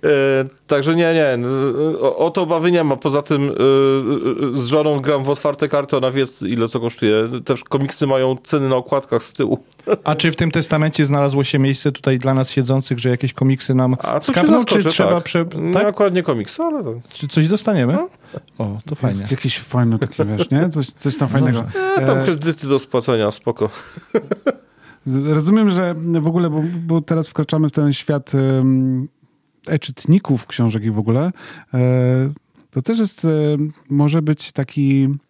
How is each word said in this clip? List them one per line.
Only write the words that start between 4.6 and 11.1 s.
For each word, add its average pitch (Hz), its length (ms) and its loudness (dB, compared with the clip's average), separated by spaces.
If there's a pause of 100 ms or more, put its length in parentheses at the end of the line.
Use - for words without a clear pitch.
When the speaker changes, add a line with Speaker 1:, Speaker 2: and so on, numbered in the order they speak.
Speaker 1:
z 120 60 -4
żoną 147 340 2
gram 139 240 0
w 135 60 -4
otwarte 143 380 -2
karty, 143 280 -2
ona 131 140 0
wie, 135 140 0 (220)
ile 117 220 0
co 117 120 -2
kosztuje. 113 480 0 (160)
Te 135 100 0 (140)
komiksy 139 380 -2
mają 131 360 2
ceny 139 260 0
na 131 80 2
okładkach 127 460 -2
z - 100 -8
tyłu. - 260 -2 (280)
<laughs> 208 180 -2
Speaker 2:
A 151 100 2
czy 160 160 0
w 147 60 -6
tym 170 140 0
testamencie 156 540 0
znalazło 139 400 2